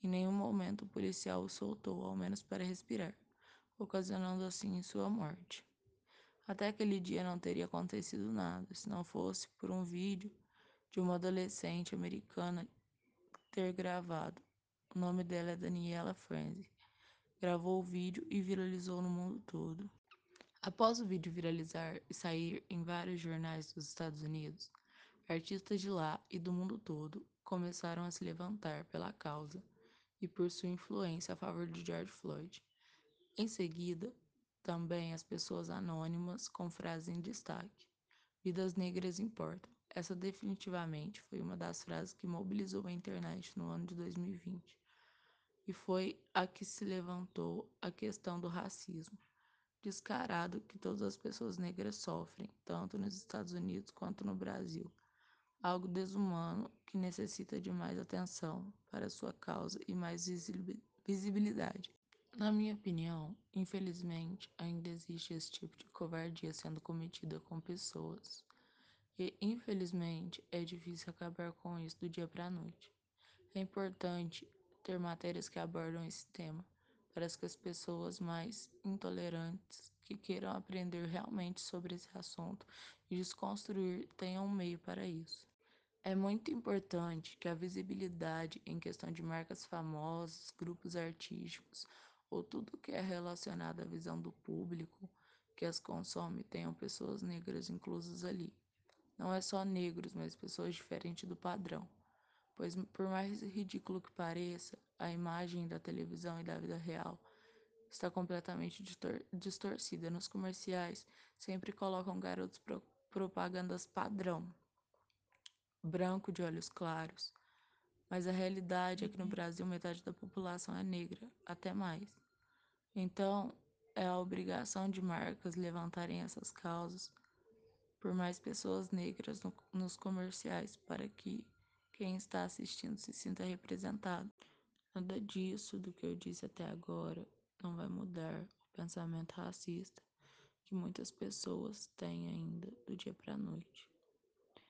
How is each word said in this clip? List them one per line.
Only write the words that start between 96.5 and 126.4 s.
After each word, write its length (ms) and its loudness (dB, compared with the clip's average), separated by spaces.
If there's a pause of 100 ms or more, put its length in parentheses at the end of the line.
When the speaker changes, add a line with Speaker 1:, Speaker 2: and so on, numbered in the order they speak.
Speaker 1:
pessoas 500 -4
negras 460 -4
inclusas 560 -4
ali. 280 -2 (640)
Não 160 2
é 80 4
só 220 2
negros, 500 2
mas 220 -4
pessoas 400 -4
diferentes 520 -4
do 100 -4
padrão. 500 -2 (640)
Pois, 220 -2 (160)
por 160 0
mais 340 2
ridículo 600 -2
que 100 -16
pareça, 680 -2 (220)
a 120 2
imagem 560 0
da 120 -4
televisão 640 -4
e 20 -4
da 140 -2
vida 180 -2
real 420 -2 (720)
está 200 0
completamente 720 0
distor-, 480 -2
distorcida. 800 -2
Nos 180 -2
comerciais, 800 0 (320)
sempre 320 -2
colocam 480 2
garotos 400 0
pro-, 240 -4 (260)
propagandas 760 0
padrão, 640 0 (1300)
branco 500 2
de 100 0
olhos 260 0
claros. 640 -2 (800)
Mas 160 2
a 60 4
realidade 760 4
é 20 2
que 100 -4
no 80 0
Speaker 2:
Uhum. 40 2
Speaker 1:
Brasil 360 0
metade 360 0
da 120 -4
população 640 -2
é 80 0
negra, 460 -2 (160)
até 280 -2
mais. 360 0 (840)
Então, 580 4 (400)
é 140 4
a 100 4
obrigação 720 2
de 120 2
marcas 540 2
levantarem 640 0
essas 300 -6